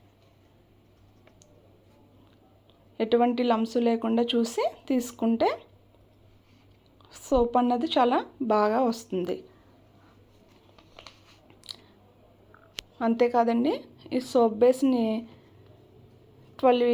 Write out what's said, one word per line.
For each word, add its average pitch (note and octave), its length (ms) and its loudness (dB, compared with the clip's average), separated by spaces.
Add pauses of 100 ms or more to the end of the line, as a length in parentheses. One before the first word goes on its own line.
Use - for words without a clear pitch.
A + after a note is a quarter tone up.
(3000)
ఎటువంటి A#3+ 460 2
లంప్స్ A3+ 240 -2 (140)
లేకుండా A3+ 420 0
చూసి A#3+ 320 -2 (280)
తీసుకుంటే A#3+ 580 -2 (1800)
సోప్ A#3+ 360 0
అన్నది B3 360 0
చాలా B3+ 220 2 (340)
బాగా G#3+ 340 2
వస్తుంది. A3+ 500 -4 (3750)
అంతేకాదండి, A#3+ 640 0 (420)
ఈ B3+ 40 0 (100)
సోప్ A3+ 320 2
బేస్ని B3+ 420 2 (1600)
ట్వెల్వ్ B3 340 4